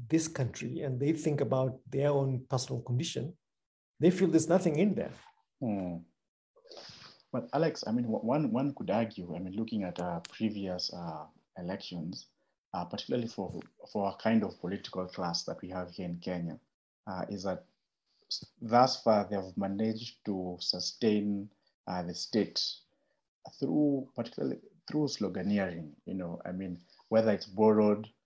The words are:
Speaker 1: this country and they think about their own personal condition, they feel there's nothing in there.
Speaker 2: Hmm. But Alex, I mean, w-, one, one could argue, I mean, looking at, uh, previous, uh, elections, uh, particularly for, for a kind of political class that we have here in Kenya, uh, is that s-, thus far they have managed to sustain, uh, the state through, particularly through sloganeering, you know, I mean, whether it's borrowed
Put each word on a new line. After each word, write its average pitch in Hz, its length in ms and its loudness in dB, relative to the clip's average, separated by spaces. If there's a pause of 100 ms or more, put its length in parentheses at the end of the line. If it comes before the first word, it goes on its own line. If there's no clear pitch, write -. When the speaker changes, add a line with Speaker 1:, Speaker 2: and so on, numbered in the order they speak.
Speaker 1:
this 160 200 2
country 127 540 -4
and 131 180 -2
they 143 120 4
think 151 280 0
about 131 400 2 (100)
their 139 200 2
own 135 380 2
personal 127 340 -2
condition, 123 540 -2 (640)
they 160 120 8
feel 180 180 4
there's 160 200 4
nothing 170 300 4
in 190 160 4
there. 76 200 -4 (480)
Speaker 2:
Hmm. 95 340 -2 (1400)
But 127 220 -2
Alex, - 320 2
I 107 60 0
mean, 120 120 2
w-, 110 300 -2
one, 147 160 2
one 135 240 0
could 95 160 -6
argue, 101 440 -2
I 85 40 -6
mean, 92 160 -6
looking 110 300 -2
at, 87 160 -6
uh, 87 200 -4 (160)
previous, 98 560 -2
uh, 82 320 -8 (320)
elections, 90 720 -8 (480)
uh, 90 100 -4
particularly 117 440 -4
for, 90 300 -8 (340)
for 98 180 0
a - 120 -12
kind 110 200 4
of - 180 -6
political 92 460 -6
class 87 380 -4
that - 180 -8
we 90 80 -10
have 90 200 -6
here 90 160 -8
in 87 100 -6
Kenya, 85 420 -6 (480)
uh, 92 240 -6
is 190 140 -8
that 98 200 -4 (640)
s-, - 160 -6 (160)
thus 120 420 4
far 107 280 6
they 104 60 0
have 92 200 -4
managed 107 600 -2 (100)
to 92 340 -4
sustain, 104 880 0 (380)
uh, 92 160 -4
the 87 120 -6
state - 460 0 (1000)
through, 139 560 2
particularly 123 440 -4 (320)
through 151 160 2
sloganeering, 92 840 -2 (160)
you 92 80 -6
know, 87 300 -6
I 92 80 -6
mean, 92 260 -6 (300)
whether 110 220 6
it's 101 160 0
borrowed 107 600 6 (180)